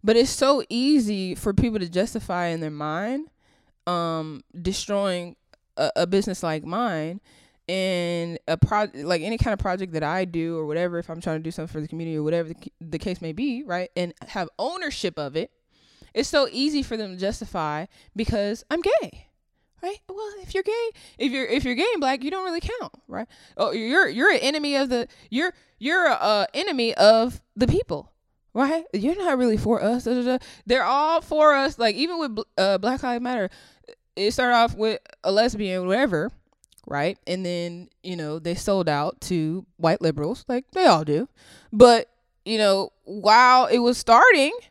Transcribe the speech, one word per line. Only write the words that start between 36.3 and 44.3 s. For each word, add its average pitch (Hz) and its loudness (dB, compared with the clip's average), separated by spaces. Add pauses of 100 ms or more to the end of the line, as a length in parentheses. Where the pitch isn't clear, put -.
right? 151 -2 (100)
And 185 -4
then, 175 -8 (140)
you 185 -8
know, 156 -8
they 170 -4
sold 190 0
out 151 -4
to 165 -4 (140)
white 165 0
liberals, 160 -2
like 254 -4
they 370 0
all 165 6
do. 151 0 (460)
But, 233 8 (340)
you 214 -2
know, 196 2 (120)
while 233 6
it 240 4
was 240 2
starting 294 8 (180)